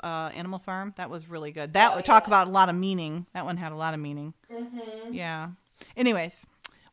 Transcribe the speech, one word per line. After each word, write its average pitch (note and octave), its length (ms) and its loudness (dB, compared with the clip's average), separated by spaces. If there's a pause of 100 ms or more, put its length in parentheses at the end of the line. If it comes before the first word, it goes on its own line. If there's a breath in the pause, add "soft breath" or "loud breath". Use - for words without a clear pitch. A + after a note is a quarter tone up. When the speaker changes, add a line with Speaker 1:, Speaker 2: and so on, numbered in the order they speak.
Speaker 1:
uh, D#3+ 320 -4
Animal F#3 240 -8
Farm. F#3+ 380 -8
That F3 140 -10
was D#3+ 180 -12
really D#3 240 -8
good. D#3 200 -8
That G3+ 200 8
Speaker 2:
Oh, - 40 0
Speaker 1:
would - 80 -4
talk A3 200 8
Speaker 2:
yeah. - 60 -6
Speaker 1:
about F#3+ 180 6
a - 20 -6
lot F#3+ 180 6
of F3 60 0
meaning. F3 580 -4
That F3+ 140 -6
one F3 100 -4
had E3 160 -8
a D#3 40 -10
lot D#3+ 180 -4
of D3+ 60 -6
meaning. D3 340 -8 (180)
Speaker 2:
Mm-hmm. A#3 640 -12
Speaker 1:
Yeah. E3 340 -8 (480 loud breath)
Anyways, G3+ 500 0 (460 soft breath)